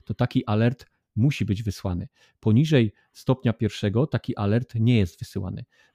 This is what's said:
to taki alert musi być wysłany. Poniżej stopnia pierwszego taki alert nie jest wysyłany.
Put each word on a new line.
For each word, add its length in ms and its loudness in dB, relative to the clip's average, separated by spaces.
to 100 -10
taki 320 -2
alert 400 0
musi 300 0
być 180 -2
wysłany. 440 -6
Poniżej 540 2
stopnia 400 -2
pierwszego 540 -2
taki 280 -6
alert 400 -2
nie 220 2
jest 220 0
wysyłany. 460 -10